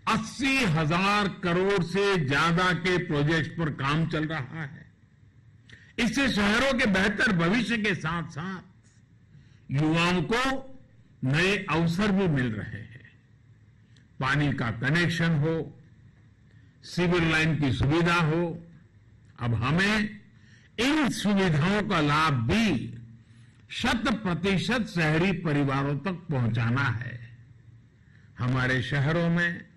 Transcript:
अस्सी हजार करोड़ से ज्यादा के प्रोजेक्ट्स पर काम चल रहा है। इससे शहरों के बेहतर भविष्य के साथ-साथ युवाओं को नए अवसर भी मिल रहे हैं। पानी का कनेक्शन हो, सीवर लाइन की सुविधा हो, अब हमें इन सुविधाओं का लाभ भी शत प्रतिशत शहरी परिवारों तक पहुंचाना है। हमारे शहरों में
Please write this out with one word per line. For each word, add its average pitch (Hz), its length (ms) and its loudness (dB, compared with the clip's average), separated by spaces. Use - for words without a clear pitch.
अस्सी 269 480 -2
हजार 190 720 0
करोड़ 185 540 0
से 190 460 0
ज्यादा 170 440 2
के 175 260 0
प्रोजेक्ट्स 151 600 0
पर 156 120 -2
काम 143 380 -2
चल 156 180 -2
रहा 156 380 -8
है। - 260 -16
इससे 240 340 2
शहरों 233 460 2
के 262 80 2
बेहतर 208 460 2
भविष्य 202 460 2
के 208 160 0
साथ-साथ 170 680 -6
युवाओं 165 520 0
को 262 440 -2
नए 185 460 0
अवसर 170 420 0
भी 190 160 2
मिल 131 180 0
रहे 104 360 -6
हैं। - 280 -20
पानी 143 320 0
का 117 180 -4
कनेक्शन 160 640 0
हो, 160 440 -2
सीवर 175 400 0
लाइन 160 340 2
की 135 160 0
सुविधा 170 420 2
हो, 170 520 0
अब 120 140 0
हमें 190 640 0
इन 277 320 2
सुविधाओं 190 800 2
का 175 120 0
लाभ 151 340 2
भी 160 640 0
शत 247 360 -2
प्रतिशत 190 880 0
शहरी 170 380 2
परिवारों 143 640 0
तक 190 140 -4
पहुंचाना 117 680 0
है। - 560 -6
हमारे 127 440 0
शहरों 160 480 0
में 175 460 -2